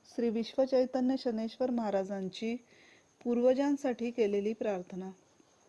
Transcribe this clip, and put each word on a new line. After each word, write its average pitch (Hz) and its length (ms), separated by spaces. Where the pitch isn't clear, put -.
श्री 233 140
विश्वचैतन्य 254 880
शनेश्वर 226 520
महाराजांची 196 840
पूर्वजांसाठी 247 880
केलेली 202 420
प्रार्थना. 190 580